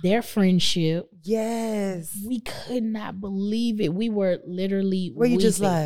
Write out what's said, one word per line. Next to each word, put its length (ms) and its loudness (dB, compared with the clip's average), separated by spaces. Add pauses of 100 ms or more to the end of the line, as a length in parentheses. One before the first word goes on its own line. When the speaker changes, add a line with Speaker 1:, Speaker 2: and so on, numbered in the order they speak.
Speaker 1:
their 200 2
friendship. 880 2 (140)
Speaker 2:
Yes. 920 -4 (100)
Speaker 1:
We 140 -4
could 420 -6
not 380 -6
believe 600 -2
it. 140 0
We 160 -2
were 340 0
literally 720 -2
Speaker 2:
Were 120 2
you 120 4
just 220 4
Speaker 1:
weeping. 140 2 (120)